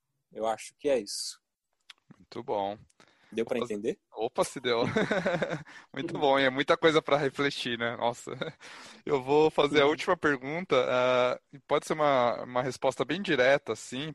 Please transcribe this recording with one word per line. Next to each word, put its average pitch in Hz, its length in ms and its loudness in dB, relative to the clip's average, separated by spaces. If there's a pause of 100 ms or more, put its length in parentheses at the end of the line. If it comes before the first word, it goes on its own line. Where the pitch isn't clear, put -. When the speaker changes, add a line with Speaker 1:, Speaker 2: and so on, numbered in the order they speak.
(320)
Speaker 1:
Eu 110 140 -6
acho 110 320 -6
que 143 120 -4
é 131 100 2
isso. - 400 -10 (800)
Speaker 2:
Muito - 260 -14
bom. 104 340 -4 (540)
Speaker 1:
Deu 113 140 -4
pra 123 120 -4
Speaker 2:
Opa, 117 80 -2
Speaker 1:
entender? 110 340 -6 (120)
Speaker 2:
opa, 120 320 -2
se - 160 -10
deu. 120 240 0
<laughs> 175 800 -2 (280)
Muito 165 240 -6
bom, 139 220 4
e 139 40 4
é 135 60 4
muita 143 280 2
coisa 156 240 4
pra 139 160 2
refletir, 139 600 -2
né? 117 200 -4
Nossa. 117 340 -4
<laughs> 143 280 -10 (460)
Eu 139 160 0
vou 151 280 4
fazer 147 320 2
a 139 40 8
Speaker 1:
Uhum. 147 60 4
Speaker 2:
última 175 240 0
pergunta, 147 600 -2 (120)
ah, 127 520 2 (140)
e 143 60 -18
pode - 260 -2
ser - 80 -2
uma, 139 500 2
uma 123 180 -2
resposta 127 420 -2
bem 151 180 -4
direta, 139 520 2
assim, 139 420 -10